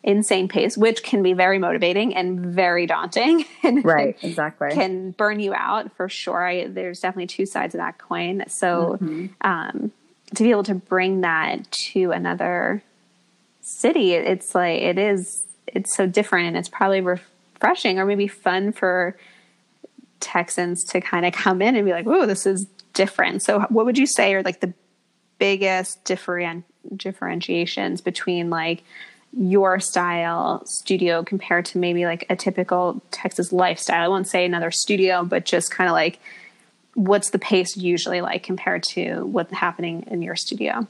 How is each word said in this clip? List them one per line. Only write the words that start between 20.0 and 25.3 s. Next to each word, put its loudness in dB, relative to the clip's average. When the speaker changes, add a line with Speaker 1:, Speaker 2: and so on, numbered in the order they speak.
Speaker 1:
Texans -2
to 0
kinda 0
come 2
in 4
and 2
be 2
like, -2
"Ooh, 4
this -2
is 0
different." 0
So 2
what 4
would 2
you 4
say 4
are, 0
like, -4
the -4